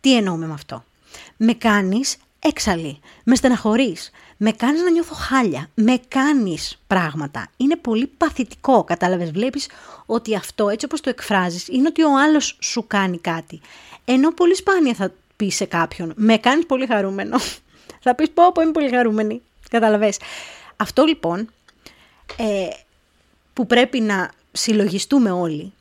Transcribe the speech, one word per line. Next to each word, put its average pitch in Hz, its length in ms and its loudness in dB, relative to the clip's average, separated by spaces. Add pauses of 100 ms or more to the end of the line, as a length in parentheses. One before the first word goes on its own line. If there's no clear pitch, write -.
Τι 269 140 4
εννοούμε 180 300 -2
με 160 80 -8
αυτό; 131 300 -14 (540)
Με 226 160 4
κάνεις 208 640 0 (220)
έξαλλη, 165 600 -2 (240)
με 247 120 4
στεναχωρείς, 226 760 0 (260)
με 214 140 0
κάνεις 277 300 0
να 359 100 2
νιώθω 330 240 0
χάλια, 185 580 -2
με 240 340 2
κάνεις 262 800 -2
πράγματα. 160 680 -2
Είναι 285 180 2
πολύ 240 320 -2 (100)
παθητικό, 254 680 0
κατάλαβες, 175 480 -2
βλέπεις 254 360 -4 (380)
ότι 220 300 -4
αυτό, 202 340 -4
έτσι 220 160 -4
όπως 294 160 -6
το 269 80 -4
εκφράζεις, 180 580 -4
είναι 262 200 0
ότι 320 160 0
ο 277 160 4
άλλος 302 420 2
σου - 260 -6
κάνει 190 300 -2
κάτι. 165 440 -8 (440)
Ενώ 269 280 4
πολύ 349 220 4
σπάνια 349 380 0
θα 190 180 -4 (240)
πεις 196 200 -4
σε 196 100 -2
κάποιον, 165 500 -4
«Με 220 220 4
κάνεις 285 280 2
πολύ 262 200 -2
χαρούμενο». 202 580 -2
<laughs> - 40 -8 (540)
Θα 247 140 2
πεις, 311 140 0
«Πω, 349 220 6
πω, 349 100 0
είμαι 320 100 2
πολύ 302 180 -2
χαρούμενη». 220 520 0 (280)
Κατάλαβες. 214 480 2 (580)
Αυτό 254 280 0
λοιπόν, 220 460 -2 (880)
ε, 202 300 -4 (840)
που 240 120 -2
πρέπει 240 340 2
να 202 320 -2 (200)
συλλογιστούμε 208 800 0
όλοι 175 500 -4